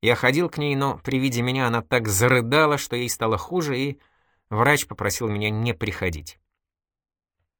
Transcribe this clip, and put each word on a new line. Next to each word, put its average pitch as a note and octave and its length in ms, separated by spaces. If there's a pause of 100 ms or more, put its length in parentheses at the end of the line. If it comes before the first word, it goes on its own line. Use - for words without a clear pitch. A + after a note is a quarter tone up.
«Я A#2 140
ходил C#3+ 340
к - 80
ней, D3 180
но C3+ 220
при C3 220
виде B2 240
меня B2+ 240
она A#2 160
так A#2 240
зарыдала, B2+ 720
что - 160
ей B2 120
стало A2 300
хуже, D3+ 400
и C#3 220 (500)
врач C3 380
попросил A2 400
меня G#2 240
не A2+ 220
приходить». F#2 680 (1200)